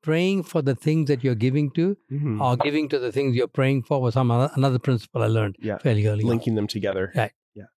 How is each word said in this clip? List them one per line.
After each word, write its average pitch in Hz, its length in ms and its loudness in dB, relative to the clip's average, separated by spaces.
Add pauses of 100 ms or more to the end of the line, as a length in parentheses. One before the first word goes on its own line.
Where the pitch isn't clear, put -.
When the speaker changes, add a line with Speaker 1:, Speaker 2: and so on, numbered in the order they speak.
Speaker 1:
praying 180 420 0
for - 180 -2
the 135 120 2
things 156 340 0
that 131 160 0
you're 127 100 2
giving 131 380 0
to, 180 240 0 (140)
Speaker 2:
Mm-hmm. 139 320 -4
Speaker 1:
or 123 140 2
giving 147 320 -2
to 143 100 -2
the 123 140 -4
things 135 240 0
you're 123 120 2
praying 135 360 0
for 143 180 0
was 120 120 0
some 127 160 2
other, 123 260 2
another 131 220 2
principle 123 440 -2
I 113 60 2
learned 107 320 0
Speaker 2:
Yeah. 104 180 -6
Speaker 1:
fairly 107 280 2
early 107 180 0
on. 117 60 2
Speaker 2:
Linking 113 260 0
them 104 100 -2
together. 98 480 -4
Speaker 1:
Right. 110 180 -2 (220)
Speaker 2:
Yeah. 101 100 -16 (120)